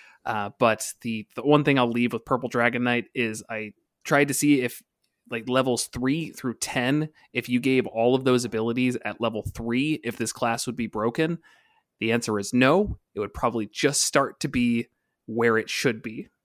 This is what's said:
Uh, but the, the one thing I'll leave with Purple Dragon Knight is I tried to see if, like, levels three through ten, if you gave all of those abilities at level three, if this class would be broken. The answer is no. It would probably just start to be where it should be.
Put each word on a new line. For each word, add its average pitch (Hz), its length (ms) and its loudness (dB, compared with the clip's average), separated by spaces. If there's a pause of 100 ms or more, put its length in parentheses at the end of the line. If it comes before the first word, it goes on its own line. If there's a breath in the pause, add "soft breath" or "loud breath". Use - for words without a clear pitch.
(260 loud breath)
Uh, 104 240 -4 (100)
but 113 320 2 (100)
the, 113 240 -6 (100)
the 120 60 -8
one 147 220 6
thing 139 160 4
I'll 123 100 4
leave 120 220 2
with 117 140 -6
Purple 120 240 -2
Dragon 120 340 0
Knight 120 220 0 (100)
is 113 340 -4
I 107 220 -10 (320)
tried 143 240 4
to 139 60 -4
see 147 280 4
if, - 220 -6 (480)
like, 117 160 -6
levels 127 380 2
three 139 460 -2
through 120 240 -6
ten, 139 520 -2 (240 soft breath)
if 120 160 -4
you 123 140 0
gave 127 260 2
all 117 260 2
of 131 120 0
those 127 180 4
abilities 117 640 -2
at 104 160 -8
level 113 200 -2
three, 127 600 -4
if 117 140 -6
this 113 160 -6
class 117 340 -4
would 120 80 -8
be 120 120 -4
broken. 120 520 -2 (600 soft breath)
The 110 120 0
answer 117 280 0
is 98 140 -6
no. 147 460 4 (160)
It 101 60 -4
would 98 120 -6
probably 117 340 -2
just - 340 0
start - 400 0
to 143 80 -2
be 120 380 0 (400)
where 113 300 2
it 110 120 -2
should 113 320 -2
be. 120 260 -12 (180)